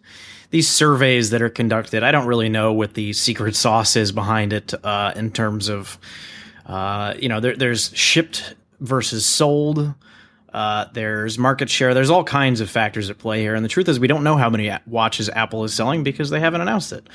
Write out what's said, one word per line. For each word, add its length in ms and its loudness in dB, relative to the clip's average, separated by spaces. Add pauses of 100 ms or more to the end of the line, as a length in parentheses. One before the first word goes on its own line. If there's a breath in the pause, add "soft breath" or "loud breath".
(500 loud breath)
these 180 2
surveys 640 4
that 120 2
are 80 0
conducted, 540 0
I 80 4
don't 140 4
really 220 2
know 240 2
what 220 0
the 180 -4
secret 440 -2
sauce 400 2
is 160 2
behind 400 0
it, 200 -4 (120)
uh, 320 -2
in 160 -6
terms 360 -2
of, 300 -8 (640 loud breath)
uh, 540 -4
you 100 -4
know, 120 -2
there, 160 -2
there's 380 -2
shipped 600 0 (240)
versus 480 -2
sold. 640 2 (640 soft breath)
Uh, 380 -2
there's 440 -4
market 320 0
share. 260 2
There's 160 4
all 120 6
kinds 380 2
of 100 -4
factors 400 -2
at 80 -12
play 220 -4
here. 160 0
And 80 0
the 40 -2
truth 200 0
is, 100 2
we 80 2
don't 160 2
know 140 4
how 120 4
many 200 0
a-, 180 -6
watches 420 -2
Apple 360 -2
is 100 -6
selling 300 -2
because 260 -4
they 100 -2
haven't 200 0
announced 320 -2
it. 220 -16